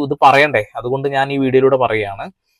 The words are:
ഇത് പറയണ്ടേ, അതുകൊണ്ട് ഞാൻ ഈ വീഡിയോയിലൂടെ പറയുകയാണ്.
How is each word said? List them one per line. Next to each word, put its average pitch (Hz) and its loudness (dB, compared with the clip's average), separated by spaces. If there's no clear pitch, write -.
ഇത് 131 -6
പറയണ്ടേ, 135 4
അതുകൊണ്ട് 131 -4
ഞാൻ 135 0
ഈ 139 -2
വീഡിയോയിലൂടെ 131 2
പറയുകയാണ്. 110 -6